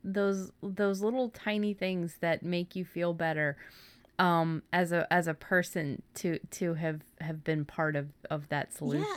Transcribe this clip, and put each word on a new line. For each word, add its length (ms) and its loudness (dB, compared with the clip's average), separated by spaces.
those, 480 0
those 400 0
little 260 2
tiny 460 -2
things 460 -2
that 220 0
make 320 -2
you 120 -4
feel 260 -2
better, 460 0
um, 440 4
as 180 2
a, 220 2
as 140 4
a 80 0
person 640 0
to, 240 0
to 200 0
have, 300 -2
have 240 -6
been 220 2
part 280 0
of, 140 -2
of 180 -4
that 240 -2
solution. 340 0